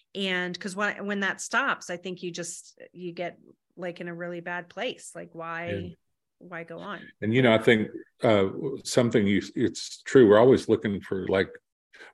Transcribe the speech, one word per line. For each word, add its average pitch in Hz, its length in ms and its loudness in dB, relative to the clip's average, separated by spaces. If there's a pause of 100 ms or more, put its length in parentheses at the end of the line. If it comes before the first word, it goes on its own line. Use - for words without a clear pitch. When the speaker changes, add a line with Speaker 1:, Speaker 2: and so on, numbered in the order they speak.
(140)
Speaker 1:
And 180 460 -4
'cause 185 160 -10
when, 202 320 -4
when 202 140 -4
that 190 200 -4
stops, 240 480 -4
I 175 80 -6
think 180 240 -10
you 185 100 -8
just, - 480 -12 (140)
you 175 180 -12
get, 175 280 -10 (360)
like, 175 260 -10
in 175 60 -10
a 175 60 -10
really 175 260 -10
bad 175 300 -10
place. - 460 -10
Like, 170 180 -16
why, 165 360 -10
Speaker 2:
Yeah. 175 200 -8 (480)
Speaker 1:
why 170 260 -14
go 165 140 -16
on? 175 220 -12 (240)
Speaker 2:
And, 110 100 0
you 127 80 4
know, 120 120 6
I 110 40 6
think, 110 320 4 (340)
uh, 104 260 4 (340)
something 117 420 2
you, 98 160 2 (140)
it's - 480 -4
true. 127 260 8
We're 104 100 10
always 120 300 6
looking 104 320 0
for, 95 260 -8
like, 95 220 0 (640)